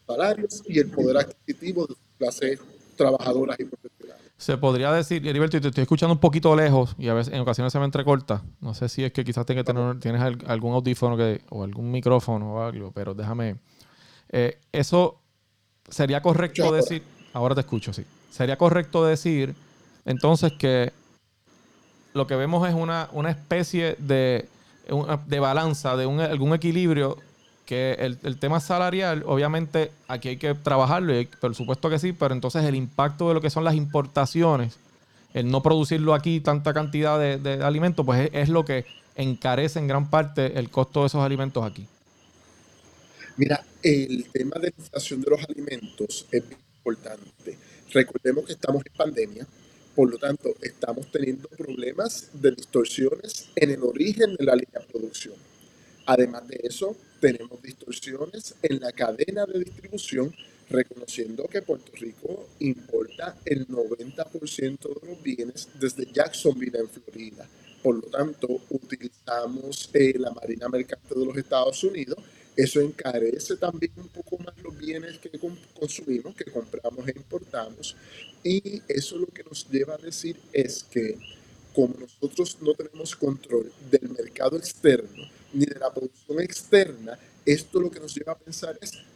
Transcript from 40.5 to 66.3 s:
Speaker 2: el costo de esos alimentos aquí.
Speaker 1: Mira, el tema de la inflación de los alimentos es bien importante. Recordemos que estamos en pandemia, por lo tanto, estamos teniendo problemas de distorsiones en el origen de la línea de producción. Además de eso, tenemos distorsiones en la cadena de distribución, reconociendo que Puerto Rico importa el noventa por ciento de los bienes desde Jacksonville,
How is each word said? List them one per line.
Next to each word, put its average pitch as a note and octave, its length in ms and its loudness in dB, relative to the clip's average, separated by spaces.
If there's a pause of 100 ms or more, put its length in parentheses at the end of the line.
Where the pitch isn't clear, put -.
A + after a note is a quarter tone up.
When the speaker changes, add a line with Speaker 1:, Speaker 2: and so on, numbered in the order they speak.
Speaker 2:
el A#2 100 -4
costo C3 320 2
de C#3+ 60 4
esos C#3+ 160 2
alimentos C3+ 420 -2
aquí. G2 220 -10 (1500)
Speaker 1:
Mira, C#3+ 280 2 (160)
el C3 500 2
tema C3 280 -2
de F3 80 -2
la F3 100 -2
inflación C#3+ 440 -6
de C#3+ 100 2
los D3 180 2
alimentos - 800 -8
es A#2 180 0
bien - 140 -20 (160)
importante. G#2+ 800 -10 (340)
Recordemos C3 540 2
que - 80 -12
estamos C#3 320 -2
en - 80 -20
pandemia, B2 540 -2 (480)
por C3 160 6
lo A#2 60 -8
tanto, C#3 440 -2
estamos A#2+ 480 -6
teniendo C3+ 380 -2
problemas C3 840 -6
de C#3 180 6
distorsiones - 1040 -2
en D3 160 4
el C3+ 100 -4
origen G3 540 2
de C#3 80 -2
la C3 120 6
línea - 260 -2
de - 100 -20
producción. A2 440 -8 (720)
Además B2 420 2
de - 160 -14
eso, F#3+ 320 -6 (260)
tenemos B2 400 0
distorsiones C#3 1000 -12
en C3+ 200 0
la B2 100 -6
cadena G3+ 540 -2
de - 140 -4
distribución, F3 760 -6 (340)
reconociendo A#2+ 800 -4
que G3 140 -4
Puerto - 340 -4
Rico - 540 -12 (100)
importa - 840 -4
el C3+ 240 -2
noventa B2+ 560 -6
por D3+ 240 -12
ciento C#3 400 -6 (120)
de E3 60 -18
los F3 160 -16
bienes B2 460 -8 (100)
desde C3 320 -4
Jacksonville, B2+ 680 -2